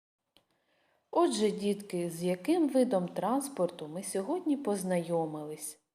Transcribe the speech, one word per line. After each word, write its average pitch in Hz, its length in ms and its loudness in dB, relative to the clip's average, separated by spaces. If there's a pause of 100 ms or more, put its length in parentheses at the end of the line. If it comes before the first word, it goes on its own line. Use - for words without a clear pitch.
(1120)
Отже, 220 400 4
дітки, 190 580 -2
з 165 140 -6
яким 277 460 2
видом 247 380 4
транспорту 180 800 -2
ми 170 160 -10
сьогодні 277 540 -2
познайомились? 165 1200 -2 (160)